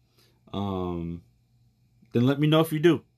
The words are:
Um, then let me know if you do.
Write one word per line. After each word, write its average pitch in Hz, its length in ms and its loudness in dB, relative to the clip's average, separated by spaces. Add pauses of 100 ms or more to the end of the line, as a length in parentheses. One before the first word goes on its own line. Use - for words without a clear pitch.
(520)
Um, 90 720 -8 (880)
then 120 140 2
let 139 140 0
me 151 80 2
know 156 140 4
if 160 120 -2
you 156 60 -4
do. 151 240 4 (140)